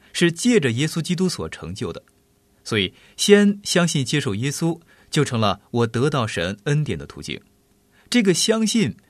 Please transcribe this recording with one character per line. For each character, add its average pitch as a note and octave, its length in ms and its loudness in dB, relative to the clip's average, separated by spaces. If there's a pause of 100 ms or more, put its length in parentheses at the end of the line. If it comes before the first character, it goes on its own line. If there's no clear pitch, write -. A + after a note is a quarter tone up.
(120)
是 E3+ 200 2
借 A#3 260 2
着 C#3 140 0
耶 C3+ 160 -2
稣 E3 120 -6
基 F3 140 -2
督 F#3 140 0
所 E2 200 -6
成 D#2 240 -12
就 G2 200 -8
的， - 100 -14 (600)
所 A#2 120 -4
以 F#2 180 0 (220)
先 G3+ 460 4
相 F3 240 0
信 D3+ 180 0
接 D3 160 -2
受 B2 140 -4
耶 A#2+ 160 -4
稣， E3 300 -4 (300)
就 D3 140 2
成 A#2+ 160 -2
了 G2+ 200 0 (100)
我 A#2 160 2
得 A#2 240 0
到 C3+ 160 -2
神 F#2+ 380 -4
恩 D3 200 0
典 F#2+ 140 -6
的 C#2+ 80 -12
途 C#2+ 160 -16
径。 - 180 -10 (720)
这 A#3+ 120 2
个 G3 100 4
相 A3 340 0
信 G#3 300 0 (140)